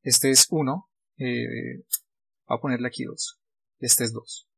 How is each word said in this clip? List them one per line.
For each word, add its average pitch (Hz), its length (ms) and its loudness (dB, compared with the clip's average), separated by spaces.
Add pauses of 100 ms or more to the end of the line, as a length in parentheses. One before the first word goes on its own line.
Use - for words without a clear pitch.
Este 135 300 4
es 131 200 6
uno, 151 400 0 (260)
eh, 120 680 -4 (600)
voy 120 100 -2
a - 40 -4
ponerle 123 280 -2
aquí - 160 -8
dos. - 340 -10 (420)
Este 123 240 2
es 113 100 -4
dos. - 440 -14